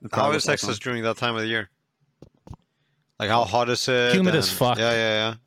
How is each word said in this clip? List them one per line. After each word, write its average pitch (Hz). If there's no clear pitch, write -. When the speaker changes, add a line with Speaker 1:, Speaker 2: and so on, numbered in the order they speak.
Speaker 1:
The 110
crowd -
Speaker 2:
How 143
Speaker 1:
was 147
Speaker 2:
is -
Texas 139
Speaker 1:
awesome. 110
Speaker 2:
during 120
that 113
time 120
of 110
the 110
year? 113
Like, 107
how 113
hot 117
is 123
it? 123
Speaker 3:
Humid 185
as 151
Speaker 2:
And -
Speaker 3:
fuck. 120
Speaker 2:
Yeah, 113
yeah, 117
yeah. 113